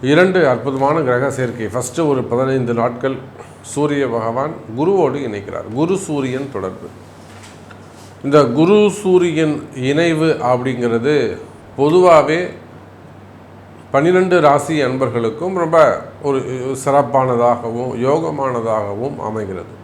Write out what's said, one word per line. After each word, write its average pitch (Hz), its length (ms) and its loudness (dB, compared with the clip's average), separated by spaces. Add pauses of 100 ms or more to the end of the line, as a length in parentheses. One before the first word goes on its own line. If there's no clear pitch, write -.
இரண்டு 165 480 4
அற்புதமான 135 500 0
கிரக 127 320 0
சேர்க்கை. 117 340 -4
ஃபஸ்ட்டு 123 420 -4
ஒரு 131 160 0
பதினைந்து 123 500 -2
நாட்கள் 123 440 -2 (440)
சூரிய 143 460 -2
பகவான் 117 440 -4 (260)
குருவோடு 156 400 2
இணைக்கிறார். 101 560 -8
குரு 165 240 0
சூரியன் 135 560 -4
தொடர்பு. 95 340 -8 (1400)
இந்த 143 200 6
குரு 185 480 4
சூரியன் 170 840 0
இணைவு 156 680 0
அப்படிங்கிறது 123 920 0 (380)
பொதுவாகவே 160 720 4 (1400)
பன்னிரெண்டு 180 500 2
ராசி 147 400 2
அன்பர்களுக்கும் 127 760 -2
ரொம்ப 160 460 4 (220)
ஒரு 139 160 -2 (460)
சிறப்பானதாகவும் 120 1080 0
யோகமானதாகவும் 127 1200 -2
அமைகிறது. 101 520 -8 (120)